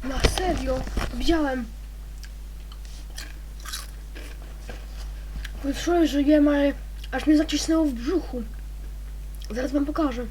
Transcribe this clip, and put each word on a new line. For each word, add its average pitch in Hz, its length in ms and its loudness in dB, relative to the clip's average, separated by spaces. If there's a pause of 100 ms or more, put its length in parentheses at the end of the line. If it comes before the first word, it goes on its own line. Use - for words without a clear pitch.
Na 254 160 0
serio? 262 600 4 (340)
Widziałem. 262 500 2 (4000)
Wyczułem, 320 420 4
że 285 160 4
jem, 294 260 8
ale 285 240 6 (400)
aż 262 140 -2
mnie 302 100 8
zacisnęło 320 480 4
w 285 80 2
brzuchu. 247 500 -2 (1080)
Zaraz 254 220 -2
wam 285 140 2
pokażę. 277 440 0